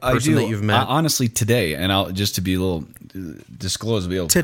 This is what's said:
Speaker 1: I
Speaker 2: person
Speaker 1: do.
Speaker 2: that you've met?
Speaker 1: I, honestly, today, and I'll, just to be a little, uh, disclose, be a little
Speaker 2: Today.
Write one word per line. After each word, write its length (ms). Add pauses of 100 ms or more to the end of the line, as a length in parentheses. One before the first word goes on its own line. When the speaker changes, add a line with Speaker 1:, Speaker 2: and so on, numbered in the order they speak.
Speaker 1:
I 120
Speaker 2:
person 200
Speaker 1:
do. 60
Speaker 2:
that 80
you've 160
met? 160
Speaker 1:
I, 40
honestly, 440
today, 480
and 160
I'll, 180
just 240
to 60
be 140
a 60
little, 240 (300)
uh, 260 (160)
disclose, 520
be 80
a 80
little 40
Speaker 2:
Today. 160